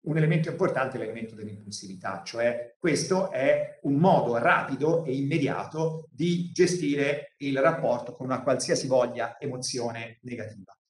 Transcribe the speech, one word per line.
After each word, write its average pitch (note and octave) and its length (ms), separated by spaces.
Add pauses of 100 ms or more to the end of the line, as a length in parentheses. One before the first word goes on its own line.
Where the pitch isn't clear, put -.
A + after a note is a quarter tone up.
un D#3 100
elemento D#3+ 340
importante C3+ 460
è A2+ 40
l'elemento A2 360
dell'impulsività, G2+ 880
cioè A#2+ 520
questo F#3 540
è C#3+ 520
un C#3 120
modo C#3+ 420
rapido D#3+ 680
e C3 100
immediato C#3 960
di F3 400
gestire D3 880
il C#3 240
rapporto B2 520
con B2+ 140
una B2+ 160
qualsiasi C#3 460
voglia A#2+ 500
emozione A#2 840
negativa G#2+ 540 (140)